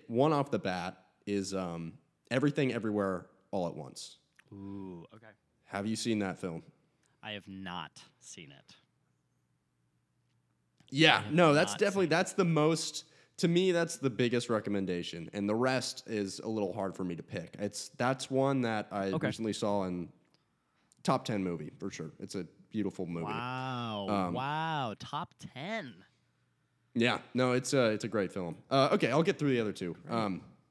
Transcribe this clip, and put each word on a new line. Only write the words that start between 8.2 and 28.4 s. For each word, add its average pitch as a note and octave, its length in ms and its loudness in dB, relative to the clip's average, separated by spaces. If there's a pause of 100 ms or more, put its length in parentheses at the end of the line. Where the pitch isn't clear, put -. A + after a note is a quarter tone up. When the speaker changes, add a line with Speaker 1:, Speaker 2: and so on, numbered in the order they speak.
Speaker 2:
it. - 240 -20 (2250)
Speaker 1:
Yeah, C#3+ 260 8
Speaker 2:
I G2 40 2
have G#2 120 -4
Speaker 1:
no, D#3+ 200 8
that's F3 200 4
Speaker 2:
not F#3+ 60 -6
Speaker 1:
definitely, G3 260 2
Speaker 2:
seen D3+ 80 2
it. - 40 4
Speaker 1:
that's F#3 160 0
the F#3+ 120 2
most, D#3+ 580 2 (340)
to F3 100 2
me, F3+ 240 4
that's E3+ 260 0
the C3+ 120 0
biggest A#2+ 400 0
recommendation, F#2 840 -2
and G2+ 140 -2
the G#2+ 80 2
rest B2+ 520 0
is G#2 320 -4
a - 80 -8
little G#2 260 -2
hard G2 220 -4
for F#2+ 80 -6
me F2 120 -2
to - 80 -12
pick. F2 360 -8
It's, - 300 -6
that's C3 420 -2
one C3+ 300 2
that A2 300 0
I G2 200 -2
Speaker 2:
Okay. D3 160 0
Speaker 1:
recently A2 260 -2
saw G2+ 300 0
in F2+ 260 -4 (960)
top C3 220 2
ten G2+ 180 0
movie, E2 340 -4
for F#2+ 140 -8
sure. D#2 280 -10
It's - 160 -10
a F2+ 100 -4 (260)
beautiful F#2+ 340 -2
movie. E2+ 200 -4
Speaker 2:
Wow. A#2+ 840 -4
Speaker 1:
Um, F#2 240 2
Speaker 2:
Wow, C#3+ 640 -2
top - 420 -8
ten. D#3+ 540 -10 (1000)
Speaker 1:
Yeah, A#2 240 4 (160)
no, B2+ 180 4
it's B2 200 0
a, B2 180 6
it's G#2+ 120 0
a A#2 40 -4
great G2 240 0
film. E2+ 260 -6 (120)